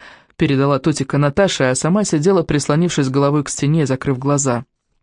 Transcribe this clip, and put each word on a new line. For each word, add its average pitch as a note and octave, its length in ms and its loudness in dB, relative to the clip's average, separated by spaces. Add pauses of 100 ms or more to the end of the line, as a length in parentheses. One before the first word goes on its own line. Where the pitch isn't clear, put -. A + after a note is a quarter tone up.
(360)
передала C#3+ 420 2
Тотика D3 400 -2
Наташе, C#3+ 460 0
а B2+ 100 2
сама F3 300 0
сидела, E3+ 400 2
прислонившись D3+ 640 0
головой C#3+ 340 0
к - 60 -8
стене D3+ 320 0
и C#3+ 40 2
закрыв C3 340 -2
глаза. C#3 460 -2 (380)